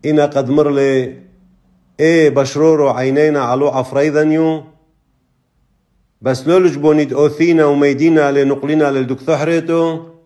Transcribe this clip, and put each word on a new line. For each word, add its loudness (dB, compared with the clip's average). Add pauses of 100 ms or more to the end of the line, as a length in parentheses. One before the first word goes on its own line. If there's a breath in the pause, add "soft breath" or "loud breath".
إنا 2
قد -4
مر 0
لي -2 (760)
إيه 4
بشرورو 0
عينينا 0
علو 0
عفريذنيو. -2 (1600)
بس -4
لو 4
لجبوني 2
دأوثينا 0
وميدينا 2
لنقلنا 0
للدكتوريتو. -2 (200)